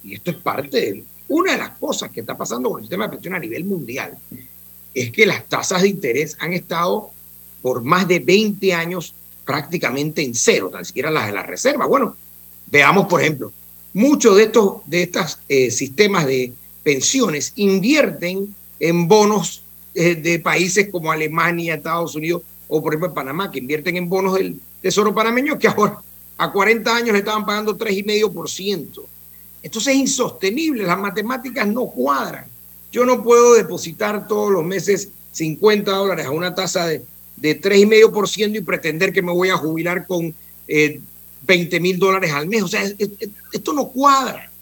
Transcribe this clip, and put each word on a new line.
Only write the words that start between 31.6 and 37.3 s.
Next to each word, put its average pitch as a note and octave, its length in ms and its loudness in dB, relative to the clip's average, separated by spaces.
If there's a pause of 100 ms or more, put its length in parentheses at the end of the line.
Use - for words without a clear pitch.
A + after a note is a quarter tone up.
no A3 200 -2
cuadran. B3 580 -4 (460)
Yo A#3+ 140 2
no B3 180 2
puedo A#3+ 320 8
depositar G3 720 0
todos G#3 240 0
los F3+ 120 2
meses F#3 460 -2 (220)
cincuenta G3+ 600 2
dólares F#3+ 320 0
a C3 60 -4
una E3+ 220 -4
tasa F3 340 -2
de, D#3 160 -4 (340)